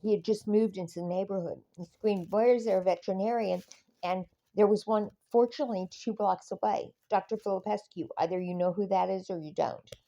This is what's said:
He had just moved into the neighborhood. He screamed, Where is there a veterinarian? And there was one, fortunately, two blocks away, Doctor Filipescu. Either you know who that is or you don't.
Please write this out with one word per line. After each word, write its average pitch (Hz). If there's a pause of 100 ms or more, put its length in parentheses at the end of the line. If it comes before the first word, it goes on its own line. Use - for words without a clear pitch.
He 214
had 196
just 214
moved 208
into 175
the 175
neighborhood. 185 (140)
He 180
screamed, 196
Where 233
is 240
there 196
a 185
veterinarian? 190 (400)
And 180 (280)
there 208
was 208
one, 214 (180)
fortunately, 240
two -
blocks 202
away, - (160)
Doctor 269
Filipescu. 202 (100)
Either 175
you 180
know 180
who 196
that 185
is 190
or 185
you 156
don't. - (200)